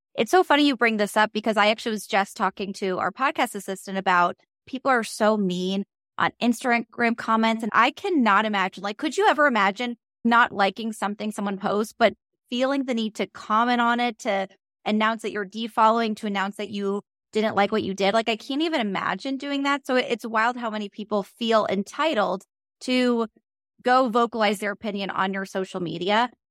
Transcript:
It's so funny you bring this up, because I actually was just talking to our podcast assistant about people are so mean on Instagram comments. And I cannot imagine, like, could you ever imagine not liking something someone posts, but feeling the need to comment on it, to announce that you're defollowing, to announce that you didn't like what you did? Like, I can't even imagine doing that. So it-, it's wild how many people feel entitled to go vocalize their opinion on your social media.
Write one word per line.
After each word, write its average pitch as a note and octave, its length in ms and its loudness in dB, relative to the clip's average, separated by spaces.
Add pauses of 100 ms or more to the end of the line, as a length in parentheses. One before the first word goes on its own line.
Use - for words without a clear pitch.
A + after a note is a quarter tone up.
(140)
It's A3+ 160 -2
so F#4 140 6
funny D4 240 4
you C#4 80 2
bring A3+ 220 0
this G#3 200 0
up, G#3+ 160 2
because G#3+ 240 -2
I G#3 100 4
actually A3 260 -2
was G#3 120 -8
just G3 320 -2
talking G3 360 -4
to F#3 260 -4
our F#3+ 120 -2
podcast C4 440 -2
assistant F#3+ 420 -8
about F3+ 380 2 (320)
people C4+ 240 -2
are A#3+ 120 2
so G#3+ 340 0
mean F#3 480 -2 (320)
on E3 140 0 (100)
Instagram A#3 760 0
comments. A3+ 460 0
And G#3+ 100 -4
I A#3+ 180 4
cannot A3 540 2
imagine, F#3+ 380 -2
like, G#3 140 -8
could D4 200 -4
you G4+ 100 4
ever D4 200 4
imagine A#3 480 0 (280)
not A#3 280 4
liking G3+ 420 -2
something G#3 380 -6
someone G3+ 260 -6
posts, G3+ 400 -2
but A3 160 4 (380)
feeling C4 340 0
the B3+ 80 -4
need A3 220 -4
to G3+ 100 -2
comment A#3+ 560 0
on A#3 180 2
it, A#3+ 200 -2
to G3 280 -2 (380)
announce A3 380 0
that G#3 80 -6
you're G#3 160 -6
defollowing, A3 720 2
to A3 100 -8
announce G3 300 -4
that G#3 120 -8
you G3+ 320 -4 (320)
didn't A3 220 0
like G3+ 160 2
what G#3+ 120 0
you F#3+ 100 -4
did? G3 200 0
Like, A3+ 160 0
I A3 80 -2
can't C#4 240 -6
even D#4+ 180 0
imagine F#3+ 560 -4
doing C#4+ 280 -4
that. C#4+ 220 0
So C4 100 0
it-, B3 120 2
it's A#3 180 -4
wild A3+ 300 0
how A#3+ 140 -6
many G#3 180 -6
people G3+ 360 -4
feel A3+ 460 2
entitled G3 720 -2 (380)
to B3 460 2 (560)
go B3+ 240 4
vocalize A3 520 2
their G#3 120 -4
opinion G3 380 -6
on F#3+ 240 -2
your F#3+ 120 -6
social F#3+ 360 -6
media. F3+ 480 0 (220)